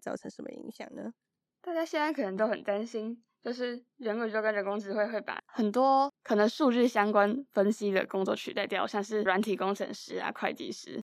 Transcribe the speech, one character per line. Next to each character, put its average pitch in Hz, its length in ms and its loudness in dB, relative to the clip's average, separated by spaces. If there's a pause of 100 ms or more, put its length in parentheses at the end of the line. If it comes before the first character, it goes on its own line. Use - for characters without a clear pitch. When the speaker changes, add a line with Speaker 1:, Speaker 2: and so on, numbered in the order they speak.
Speaker 1:
造 - 120 -6
成 - 160 -10
什 - 120 -14
么 - 80 -10
影 - 200 -14
响 - 240 -14
呢？ 220 160 -10 (520)
Speaker 2:
大 349 100 -8
家 330 100 0
现 330 160 -2
在 302 140 0
可 277 80 -4
能 190 160 -2
都 214 100 2
很 233 160 0
担 208 240 -2
心， 226 380 -8 (180)
就 233 80 -6
是 247 320 -4 (140)
元 220 220 -2
宇 226 120 -2
宙 220 120 0
跟 214 120 2
人 202 80 0
工 202 160 -2
智 202 140 -6
慧 208 140 2
会 220 160 -2
把 - 240 -8
很 208 260 0
多 269 400 4 (100)
可 - 120 0
能 208 120 6
数 262 240 4
据 240 160 4
相 214 240 2
关 202 240 4 (180)
分 208 200 4
析 202 180 -2
的 - 160 2
工 190 160 -2
作 208 140 0
取 - 160 -8
代 202 140 -2
掉， 196 200 0
像 208 160 -2
是 214 200 -2
软 190 180 4
体 214 160 0
工 196 180 0
程 - 200 -6
师 - 220 -10
啊、 - 160 -2
会 - 200 -4
计 - 180 -8
师、 - 400 -10